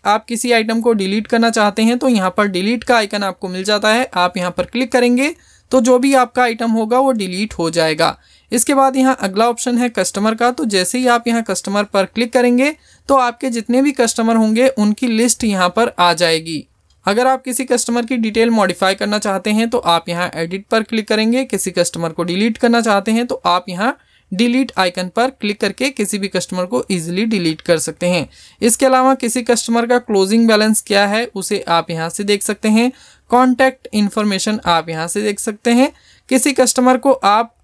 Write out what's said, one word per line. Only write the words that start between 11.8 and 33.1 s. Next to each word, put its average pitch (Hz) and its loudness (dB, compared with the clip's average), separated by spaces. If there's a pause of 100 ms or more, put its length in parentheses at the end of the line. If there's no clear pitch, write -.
पर 196 0
क्लिक 233 -4
करेंगे 247 2 (340)
तो 277 4
आपके 247 -2
जितने 233 -2
भी 285 0
कस्टमर 226 0
होंगे 220 2
उनकी 208 0
लिस्ट 233 0
यहाँ 190 0
पर 233 0
आ 175 4
जाएगी। 160 -2 (400)
अगर 220 0
आप 262 0
किसी 254 -6
कस्टमर 240 -2
की 254 -4
डिटेल 226 0
मॉडिफाई 190 0
करना 208 -4
चाहते 196 -4
हैं 226 0
तो - -2
आप 170 0
यहाँ 175 -4
एडिट 170 -8
पर 220 0
क्लिक 220 -6
करेंगे, 220 0
किसी 190 -4
कस्टमर 170 -2
को 165 -6
डिलीट 202 -2
करना 233 2
चाहते 208 0
हैं 233 0
तो 254 -6
आप 180 0
यहाँ 196 -4 (340)
डिलीट 240 0
आइकन 185 -2
पर 233 -2
क्लिक 208 -6
करके 226 -2
किसी 214 -4
भी 196 -4
कस्टमर 180 -4
को 233 -4
ईजीली 180 -2
डिलीट 175 -2
कर 170 2
सकते 165 -6
हैं। 180 0 (340)
इसके 233 2
अलावा 262 4
किसी 247 -4
कस्टमर 233 0
का 247 2
क्लोजिंग 220 2
बैलेंस 214 2
क्या 202 2
है 220 -2 (100)
उसे 190 -4
आप 165 0
यहाँ 165 -6
से 208 -6
देख 202 0
सकते 214 -2
हैं, 233 2 (380)